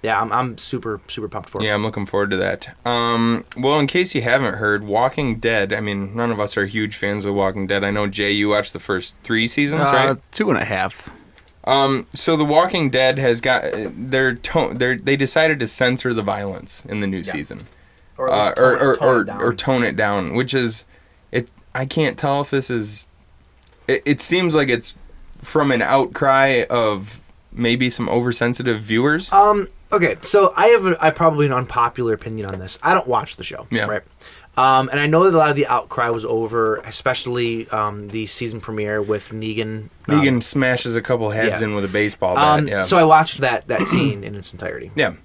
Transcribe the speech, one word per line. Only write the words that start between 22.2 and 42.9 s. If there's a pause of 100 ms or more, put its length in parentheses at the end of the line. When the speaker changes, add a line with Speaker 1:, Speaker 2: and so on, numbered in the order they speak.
Speaker 2:
if
this
is, (800)
it,
it
seems
like
it's (460)
from
an
outcry
of (320)
maybe
some
oversensitive
viewers.
Speaker 1:
Um, (240)
okay,
so
I
have
a,
I
probably
an
unpopular
opinion
on
this.
I
don't
watch
the
show,
Speaker 2:
Yeah.
Speaker 1:
right? (560)
Um,
and
I
know
that
a
lot
of
the
outcry
was
over,
especially,
um,
the
season
premiere
with
Negan. (200)
Um,
Speaker 2:
Negan
smashes
a
couple
heads
Speaker 1:
yeah.
Speaker 2:
in
with
a
baseball
bat,
Speaker 1:
Um,
Speaker 2:
yeah.
Speaker 1:
so